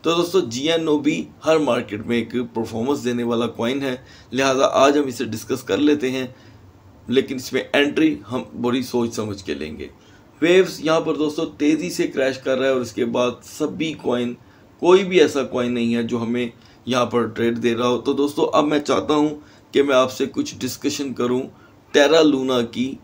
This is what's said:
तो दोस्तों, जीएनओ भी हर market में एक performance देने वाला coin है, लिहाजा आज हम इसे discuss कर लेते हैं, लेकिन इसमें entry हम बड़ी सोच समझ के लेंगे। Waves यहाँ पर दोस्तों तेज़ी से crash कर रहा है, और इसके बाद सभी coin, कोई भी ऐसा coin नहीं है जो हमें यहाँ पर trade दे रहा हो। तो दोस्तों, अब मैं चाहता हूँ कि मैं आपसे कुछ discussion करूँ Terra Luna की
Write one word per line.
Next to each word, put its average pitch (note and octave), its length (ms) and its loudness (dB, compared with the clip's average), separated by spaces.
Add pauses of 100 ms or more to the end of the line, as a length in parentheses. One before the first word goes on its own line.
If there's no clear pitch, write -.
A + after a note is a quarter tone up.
तो D#3+ 120 2
दोस्तों, F3 340 2
जीएनओ D3+ 480 0
भी D3 180 0 (280)
हर D#3+ 160 4
market A#2+ 480 -2
में A#2 100 0
एक A#2 180 -4 (200)
performance A2+ 440 -2
देने A#2+ 240 -2
वाला A#2 240 0
coin B2+ 340 -4
है, B2+ 220 -6 (300)
लिहाजा C3+ 320 2
आज C#3 320 4
हम C#3+ 100 2
इसे B2+ 180 -4
discuss A2+ 360 -6
कर G2 180 -2
लेते D3 300 2
हैं, C3 260 -6 (760)
लेकिन C3+ 280 0
इसमें B2+ 240 -4 (140)
entry D3 420 2 (100)
हम A#2+ 180 -6 (100)
बड़ी A#2+ 280 -2
सोच A#2 320 -2
समझ G#2+ 260 -6
के - 140 -6
लेंगे। D#2 340 -10 (520)
Waves F3+ 400 4
यहाँ D#3+ 200 2
पर D#3 160 -2
दोस्तों D3+ 280 -2 (140)
तेज़ी D3+ 300 0
से E3+ 180 -2
crash C3+ 300 -2
कर C3 200 -2
रहा C3 120 0
है, C3+ 60 2
और C3 60 0
इसके A#2 260 -2
बाद B2 360 -2
सभी D#3+ 520 -6
coin, A#2+ 400 -4 (460)
कोई F#3 220 6
भी F3+ 160 2
ऐसा D3 240 4
coin A#2+ 280 -2
नहीं A#2 220 0
है A#2+ 100 0
जो A#2+ 140 -4
हमें A#2 340 -4 (360)
यहाँ B2 180 2
पर A#2 240 0
trade A#2 280 0
दे A#2 160 2
रहा A#2+ 140 0
हो। B2 100 2
तो C3+ 160 -2
दोस्तों, C#3+ 380 0
अब D#3 140 4
मैं D3+ 140 0
चाहता D3 340 0
हूँ D3+ 300 0 (300)
कि C#3 100 4
मैं C#3 120 2
आपसे C3 320 2
कुछ A2 320 -6
discussion C#3 540 -6
करूँ B2 280 0 (520)
Terra D3 280 6
Luna C3 400 2
की B2 260 -4 (160)